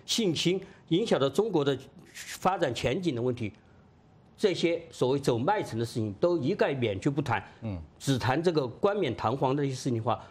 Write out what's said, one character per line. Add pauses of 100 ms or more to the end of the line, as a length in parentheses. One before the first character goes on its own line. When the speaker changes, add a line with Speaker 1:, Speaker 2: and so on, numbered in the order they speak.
Speaker 1:
信
心， (260)
影
响
到
中
国
的 (360)
发
展
前
景
的
问
题， (840)
这
些
所
谓
走
麦
城
的
事
情
都
一
概
免
去
不
谈。 (180)
Speaker 2:
嗯。 (220)
Speaker 1:
只
谈
这
个
冠
冕
堂
皇
的
一
些
事
情
的
话， (140)